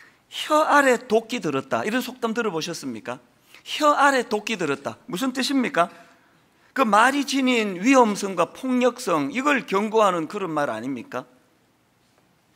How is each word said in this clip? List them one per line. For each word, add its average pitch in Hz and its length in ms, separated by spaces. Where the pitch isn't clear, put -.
"혀 - 300
아래 277 360
도끼 220 320
들었다." 131 440
이런 226 160
속담 233 340
들어보셨습니까? 156 840
"혀 - 260
아래 277 380
도끼 214 280
들었다." 143 500
무슨 254 260
뜻입니까? 240 580
그 262 100
말이 247 420
지닌 233 580
위험성과 202 680
폭력성, 240 800
이걸 262 340
경고하는 190 600
그런 196 220
말 147 200
아닙니까? 120 540